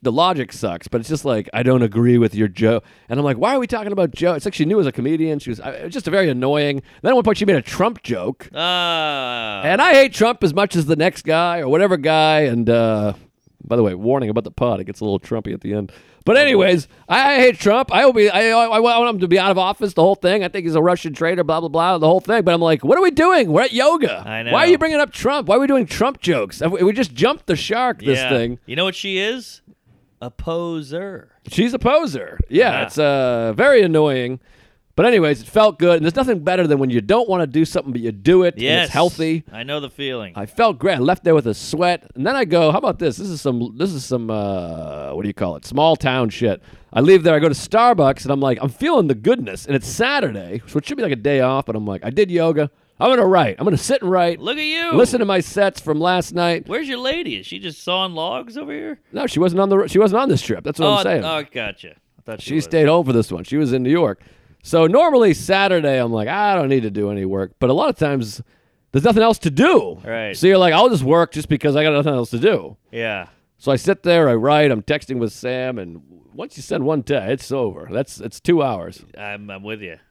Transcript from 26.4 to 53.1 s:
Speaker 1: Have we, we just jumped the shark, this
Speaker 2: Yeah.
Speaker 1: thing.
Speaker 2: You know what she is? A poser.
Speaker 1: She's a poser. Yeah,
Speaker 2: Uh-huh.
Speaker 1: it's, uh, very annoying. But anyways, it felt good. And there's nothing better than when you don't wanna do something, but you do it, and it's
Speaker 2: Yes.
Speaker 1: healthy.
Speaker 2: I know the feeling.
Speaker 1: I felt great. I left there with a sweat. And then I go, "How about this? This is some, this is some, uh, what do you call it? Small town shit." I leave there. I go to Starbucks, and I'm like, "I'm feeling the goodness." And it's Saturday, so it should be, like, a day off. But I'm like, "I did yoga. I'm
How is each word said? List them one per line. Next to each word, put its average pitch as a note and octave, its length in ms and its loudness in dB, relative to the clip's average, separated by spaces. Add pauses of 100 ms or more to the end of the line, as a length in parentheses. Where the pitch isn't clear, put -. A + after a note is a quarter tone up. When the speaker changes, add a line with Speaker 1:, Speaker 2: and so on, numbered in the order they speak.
Speaker 1:
Have D3+ 120 -2
we, F3+ 120 0
we G3+ 100 4
just G3+ 200 -2
jumped G#3+ 340 -2
the F3+ 80 0
shark, A#3+ 460 -4
this C3 180 0
Speaker 2:
Yeah. C3 100 -4
Speaker 1:
thing. A#2+ 360 -2
Speaker 2:
You B2 100 -10
know E3+ 100 -2
what F#3 100 -4
she G3 240 -6
is? A3 420 -8 (600)
A B2 100 -12
poser. E3+ 1000 -10 (180)
Speaker 1:
She's A#3 260 -2
a C4+ 60 -4
poser. D3 600 -2 (100)
Yeah, G3+ 220 4
Speaker 2:
Uh-huh. C3+ 160 -2
Speaker 1:
it's, - 100 -10
uh, B2+ 580 0
very B3+ 280 6
annoying. C#3+ 560 0 (560)
But E3+ 100 4
anyways, D#3+ 360 4
it - 60 -20
felt G#3+ 300 2
good. F3 200 4
And D#3 80 0
there's E3 100 0
nothing B3+ 240 0
better F3+ 280 0
than D3 120 2
when C3+ 100 0
you A#2+ 120 0
don't G#3+ 260 2
wanna F3+ 200 0
do D3+ 180 0
something, - 260 -6
but A#2+ 80 -6
you A2+ 140 -6
do D#3 300 4
it, F3 100 2
and A2 100 -8
it's - 0 -
Speaker 2:
Yes. D#3 280 0
Speaker 1:
healthy. D#3+ 600 0
Speaker 2:
I A2+ 120 -14
know D3 180 -8
the C#3 80 -12
feeling. B2 480 -10
Speaker 1:
I G2+ 80 -10
felt G3 340 -2
great. F3+ 160 0
I C3+ 40 -4
left D#3 260 0
there E3 100 4
with C#3 120 2
a G#2+ 60 -2
sweat. F3 500 -4 (120)
And C3 100 -6
then B3+ 120 -2
I C4 80 0
go, E3 260 2
"How F3+ 60 0
about A#3+ 220 -2
this? C3+ 180 -4
This F#3+ 120 -10
is D#3+ 120 -10
some, A#2+ 360 -4
this F3+ 140 -2
is C#3 140 -8
some, A#2 260 -4
uh, E2 800 -8
what E2 120 -8
do G#2 40 -4
you G2+ 60 -6
call F2 240 -6
it? - 80 -20
Small D3+ 320 2
town B2+ 320 -2
shit." G2+ 320 -2 (320)
I A#2 80 2
leave F3 220 6
there. D#3+ 120 4
I D3+ 40 4
go D#3 100 4
to C#3+ 60 -2
Starbucks, G#3 680 2
and C3+ 80 -4
I'm C#3 80 0
like, C3+ 220 0
"I'm C#3 80 -2
feeling B3+ 380 0
the C3+ 80 0
goodness." A2+ 500 -4
And C#3 100 -4
it's C3+ 120 -4
Saturday, A#2+ 760 -4
so - 120 -6
it D3+ 80 -6
should D4 100 -10
be, C#4 80 -6
like, F3 80 -2
a C3 60 -4
day C3+ 240 0
off. C3 240 0
But A2+ 100 -6
I'm G#2+ 100 -6
like, G2 200 -8
"I G#2+ 40 -6
did F#3 220 0
yoga. D#3+ 400 0 (260)
I'm A3 120 2